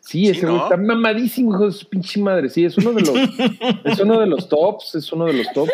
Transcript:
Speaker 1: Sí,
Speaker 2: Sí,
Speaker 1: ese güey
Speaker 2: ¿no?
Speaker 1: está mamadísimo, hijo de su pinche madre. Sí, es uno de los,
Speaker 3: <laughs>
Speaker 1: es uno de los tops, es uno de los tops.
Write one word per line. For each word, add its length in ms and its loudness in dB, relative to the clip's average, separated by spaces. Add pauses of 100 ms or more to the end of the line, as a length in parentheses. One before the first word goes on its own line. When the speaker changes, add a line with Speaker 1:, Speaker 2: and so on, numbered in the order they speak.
Speaker 1:
Sí, 200 0
Speaker 2:
Sí, 60 4
Speaker 1:
ese 120 -2
güey 140 0
Speaker 2:
¿no? 60 0
Speaker 1:
está 120 2
mamadísimo, 760 0
hijo 100 2
de 80 0
su 160 -14
pinche 320 -4
madre. 300 0
Sí, 120 0
es 140 0
uno 160 2
de 80 0
los, 140 2
Speaker 3:
<laughs> 720 0
Speaker 1:
es 140 0
uno 200 4
de 60 2
los 240 -2
tops, 460 0
es 140 -8
uno 140 -2
de 80 0
los 220 -2
tops. 200 0